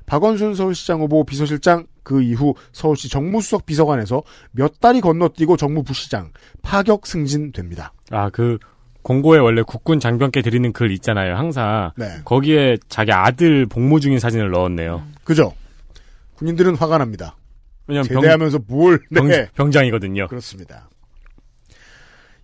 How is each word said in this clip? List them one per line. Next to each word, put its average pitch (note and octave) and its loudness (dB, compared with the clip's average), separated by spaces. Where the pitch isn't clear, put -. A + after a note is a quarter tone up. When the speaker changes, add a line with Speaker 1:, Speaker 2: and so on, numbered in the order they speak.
Speaker 1:
박원순 G#3 0
서울시장 F3+ -4
후보 D3+ 2
비서실장, D3+ -2
그 C3+ 0
이후 B2+ 0
서울시 D3 -4
정무수석 F#3+ -4
비서관에서 C#3+ 0
몇 C3+ -2
달이 B3 4
건너뛰고 E3 2
정무부시장, C3+ -6
파격 G3+ 0
승진됩니다. C3+ -8
Speaker 2:
아, G2+ -2
그 A#2 -2
공고에 D3 4
원래 A#2 4
국군 D3+ -2
장병께 B2 0
드리는 A#2+ 0
글 A2+ -2
있잖아요, F#2+ -2
항상. A2 -2
Speaker 1:
네. G2 -10
Speaker 2:
거기에 C3+ 2
자기 A2 0
아들 C3 4
복무 C3 2
중인 C#3 0
사진을 A2 -2
넣었네요. E2+ -2
Speaker 1:
그죠? D3+ 2
군인들은 E3+ 0
화가 D#3+ 0
납니다. A2 -8
Speaker 2:
왜냐면 C#3+ -4
병-, C3 0
Speaker 1:
제대하면서 D#3 2
뭘, D#3 4
Speaker 2:
병-, C#3+ 2
Speaker 1:
네. D3 2
Speaker 2:
병장이거든요. A2+ 0
Speaker 1:
그렇습니다. F#2 -16